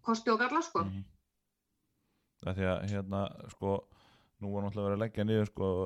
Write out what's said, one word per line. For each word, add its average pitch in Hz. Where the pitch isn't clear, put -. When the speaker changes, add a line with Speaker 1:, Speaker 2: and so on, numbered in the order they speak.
Speaker 1:
kosti 226
og 220
galla, 254
sko. -
Speaker 2:
Mhm. 98
Af 90
því 95
að, 92
hérna, 98
sko, 98
nú 101
var 101
náttúrulega 101
verið 98
að 110
leggja 107
niður, 107
sko, 95